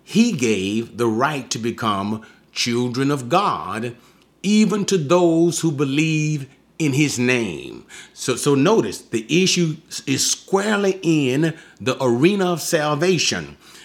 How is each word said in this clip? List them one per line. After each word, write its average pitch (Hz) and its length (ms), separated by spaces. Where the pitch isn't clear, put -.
he 226 280
gave 110 680
the 120 100
right 127 420
to 131 80
become 107 680
children 123 580
of 131 180
God, 120 680
even 208 440
to 196 120
those 170 640
who 165 120
believe 151 760
in 151 140
his 139 260
name. 92 680
So, 123 220
so 143 180
notice 139 460
the - 260
issue 170 340
is - 240
squarely 196 720
in 156 520
the 127 200
arena 175 520
of 160 100
salvation. 147 960